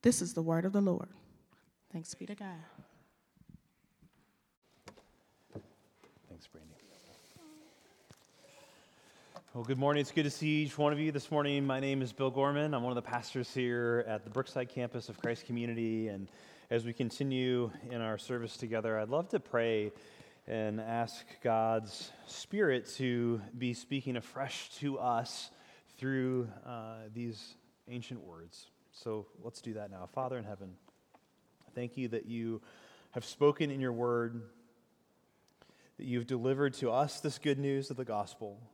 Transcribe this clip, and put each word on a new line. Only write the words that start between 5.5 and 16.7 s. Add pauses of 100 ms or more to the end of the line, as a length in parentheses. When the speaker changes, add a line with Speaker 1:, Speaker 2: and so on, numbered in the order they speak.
Speaker 2:
Thanks,
Brandy. (2750)
Well,
good
morning.
It's
good
to
see
each
one
of
you
this
morning.
My
name
is
Bill
Gorman.
I'm
one
of
the
pastors
here
at
the
Brookside
campus
of
Christ
Community.
And (400)
as